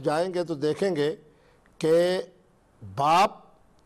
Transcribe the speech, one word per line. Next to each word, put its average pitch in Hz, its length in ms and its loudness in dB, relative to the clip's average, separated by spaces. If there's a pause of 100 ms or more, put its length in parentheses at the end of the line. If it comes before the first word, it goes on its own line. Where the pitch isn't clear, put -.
جائیں 165 320 -2
گے 175 100 -2
تو 170 100 -6
دیکھیں 151 420 -2
گے 147 200 -2 (600)
کہ 175 420 2 (760)
باپ، 165 340 4 (560)